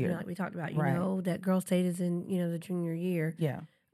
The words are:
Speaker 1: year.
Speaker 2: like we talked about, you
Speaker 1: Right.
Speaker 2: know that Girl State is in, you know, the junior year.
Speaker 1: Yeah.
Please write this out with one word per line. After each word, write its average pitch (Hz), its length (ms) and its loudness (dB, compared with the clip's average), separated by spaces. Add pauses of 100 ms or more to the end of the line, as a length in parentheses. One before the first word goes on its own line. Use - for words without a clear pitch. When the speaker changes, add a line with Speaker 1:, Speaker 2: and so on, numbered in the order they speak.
Speaker 1:
year. 170 80 0
Speaker 2:
like 170 100 -8
we 175 80 -6
talked 175 200 -6
about, 165 180 -4
you 151 80 2
Speaker 1:
Right. 139 120 4
Speaker 2:
know 190 280 2
that 175 200 0
Girl 185 200 2
State 180 240 2
is 175 140 0
in, 175 300 0
you 190 100 0
know, 170 120 0
the 170 80 -2
junior 170 340 -2
year. 165 460 0
Speaker 1:
Yeah. 147 220 0 (320)